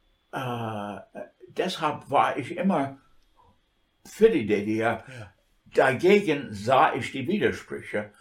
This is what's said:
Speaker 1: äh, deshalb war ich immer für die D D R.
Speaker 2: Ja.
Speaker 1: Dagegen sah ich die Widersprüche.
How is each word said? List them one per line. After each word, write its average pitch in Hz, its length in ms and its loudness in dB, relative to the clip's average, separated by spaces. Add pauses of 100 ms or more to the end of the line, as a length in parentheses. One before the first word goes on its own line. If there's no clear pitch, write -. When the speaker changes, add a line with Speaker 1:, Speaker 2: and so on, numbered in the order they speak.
(320)
Speaker 1:
äh, 110 680 -8 (480)
deshalb 156 640 -4
war 127 280 2
ich 135 180 -8
immer 165 440 0 (1040)
für 220 240 4
die 151 160 0
D 101 180 0
D 107 160 -2
R. 110 280 -2
Speaker 2:
Ja. 117 260 -16 (400)
Speaker 1:
Dagegen 151 800 4
sah 127 420 2
ich - 180 -6
die 127 160 -6
Widersprüche. 104 920 -4